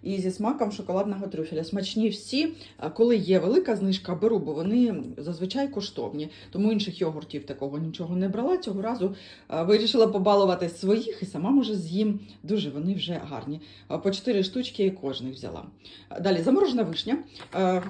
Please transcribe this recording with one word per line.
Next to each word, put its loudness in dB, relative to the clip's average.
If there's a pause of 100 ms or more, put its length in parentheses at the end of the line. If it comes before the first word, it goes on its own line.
і -4
зі 0
смаком -2
шоколадного -2
трюфеля. -4
Смачні -2
всі. -2 (260)
А, -6
коли 4
є 4
велика 2
знижка, 0
беру, 2
бо -2
вони 2 (220)
зазвичай -4
коштовні. -6 (220)
Тому 2
інших -2
йогуртів -4
такого -6
нічого -4
не 0
брала. 0
Цього -6
разу, -2 (360)
е, -2
вирішила 6
побалувати 4
своїх 0
і -6
сама, -4
може, 4
з'їм. 0 (220)
Дуже -2
вони -2
вже -4
гарні. -8 (280)
А, -4
по 2
чотири 0
штучки -2
кожних -6
взяла. -10 (440)
А, -10
далі, 2
заморожена 4
вишня. -2 (360)
Е, 2